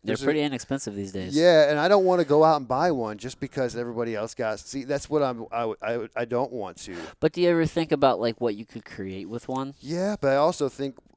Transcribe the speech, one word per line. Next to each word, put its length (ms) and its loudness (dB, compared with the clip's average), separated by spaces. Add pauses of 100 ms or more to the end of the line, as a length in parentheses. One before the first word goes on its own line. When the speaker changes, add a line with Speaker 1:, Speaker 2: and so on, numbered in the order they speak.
Speaker 1:
They're 120 -4
Speaker 2:
there's 80 -6
a 20 -6
Speaker 1:
pretty 160 2
inexpensive 560 -4
these 160 -6
days. 240 -6
Speaker 2:
Yeah, 340 6
and 80 2
I 80 2
don't 200 6
wanna 180 4
go 180 6
out 140 8
and 100 -6
buy 260 0
one 260 -4
just 220 -12
because 360 -4
everybody 400 -4
else 180 -6
got, 240 -4
see, 260 -10
that's 260 -4
what 120 2
I'm, 300 -4
I 80 -4
w-, 220 -4
I 100 -4
w-, 240 -4
I 80 -2
don't 260 -2
want 280 -8
to. 180 -12 (240)
Speaker 1:
But 140 2
do 80 -2
you 80 6
ever 160 4
think 260 -2
about, 280 4
like, 200 -2
what 140 0
you 100 -12
could 220 -16
create 420 -10
with 200 -10
one? 320 -8
Speaker 2:
Yeah, 380 -4
but 140 0
I 40 4
also 340 2
think 260 -8 (200)